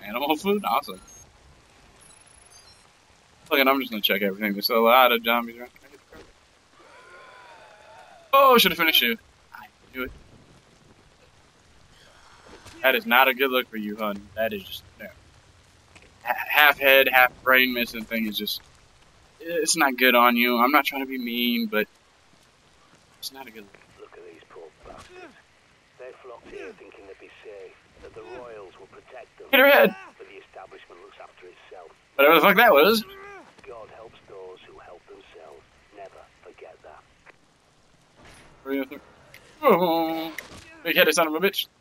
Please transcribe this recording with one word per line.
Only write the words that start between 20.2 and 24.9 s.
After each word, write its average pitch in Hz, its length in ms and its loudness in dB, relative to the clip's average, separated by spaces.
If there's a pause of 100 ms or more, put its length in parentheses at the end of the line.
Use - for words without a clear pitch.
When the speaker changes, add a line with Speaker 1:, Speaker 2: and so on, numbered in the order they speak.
Speaker 1:
you. 120 240 2
I'm 127 140 2
not 147 120 4
trying 139 180 -6
to 131 40 -8
be 131 120 -10
mean, 120 480 -4
but... 107 200 -2 (1300)
It's - 120 -14
not 135 140 -20
a 113 60 -20
good 110 120 -18
look. 98 140 -20 (220)
Speaker 2:
Look - 140 -20
at 87 180 -20
these 80 160 -20
poor - 160 -20 (200)
bastards. 359 500 -20 (680)